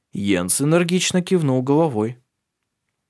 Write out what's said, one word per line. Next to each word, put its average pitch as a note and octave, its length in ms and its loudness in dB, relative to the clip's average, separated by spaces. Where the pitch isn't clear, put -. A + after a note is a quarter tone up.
Йенс F#2 480 -2
энергично F3 600 0
кивнул D#3 420 0
головой. B2+ 560 0